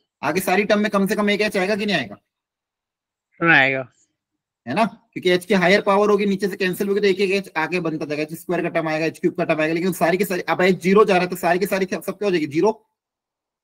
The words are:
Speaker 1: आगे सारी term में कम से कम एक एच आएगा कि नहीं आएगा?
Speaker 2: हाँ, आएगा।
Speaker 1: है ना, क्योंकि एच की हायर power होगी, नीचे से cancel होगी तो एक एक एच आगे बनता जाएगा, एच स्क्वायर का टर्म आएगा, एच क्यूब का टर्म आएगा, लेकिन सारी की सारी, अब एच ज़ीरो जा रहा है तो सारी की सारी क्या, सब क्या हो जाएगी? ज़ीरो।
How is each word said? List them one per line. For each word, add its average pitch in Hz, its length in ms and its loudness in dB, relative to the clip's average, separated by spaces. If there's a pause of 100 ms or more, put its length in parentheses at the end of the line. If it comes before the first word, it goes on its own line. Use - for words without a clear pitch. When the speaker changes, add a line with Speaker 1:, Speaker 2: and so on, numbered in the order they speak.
(240)
Speaker 1:
आगे 156 180 0
सारी 196 220 0
term 208 160 2
में 208 120 0
कम 196 160 2
से 202 80 0
कम 208 140 0
एक 202 120 2
एच 214 160 -2
आएगा 196 180 0
कि 202 100 -4
नहीं 202 100 -2
आएगा? 101 200 -6 (1300)
Speaker 2:
हाँ, 165 120 6
आएगा। 135 380 2 (760)
Speaker 1:
है 120 60 -6
ना, 220 120 2
क्योंकि - 440 -6
एच 180 160 0
की - 80 0
हायर 190 280 4
power 208 280 2
होगी, 208 160 2
नीचे 196 220 -2
से 185 100 -6
cancel 185 300 -2
होगी 202 140 -2
तो 202 60 2
एक 185 120 0
एक 196 120 0
एच 196 260 -4
आगे 160 220 -4
बनता 160 260 -6
जाएगा, 147 180 -4
एच 156 100 -8
स्क्वायर 165 300 -6
का 170 60 -4
टर्म 160 200 -2
आएगा, 156 160 -2
एच 156 140 -6
क्यूब 170 160 -2
का 180 80 -2
टर्म 156 180 -2
आएगा, 156 120 0
लेकिन 175 200 -2
सारी 175 240 0
की 196 80 0
सारी, 175 160 -4
अब 165 200 -2
एच 185 140 4
ज़ीरो 196 300 4
जा 196 80 2
रहा 180 100 2
है 180 60 -4
तो 185 60 -6
सारी 175 240 0
की 196 60 0
सारी 190 200 -2
क्या, 185 160 -6
सब 190 160 -8
क्या 208 100 -4
हो 196 40 0
जाएगी? 156 160 -2
ज़ीरो। 170 420 -2 (760)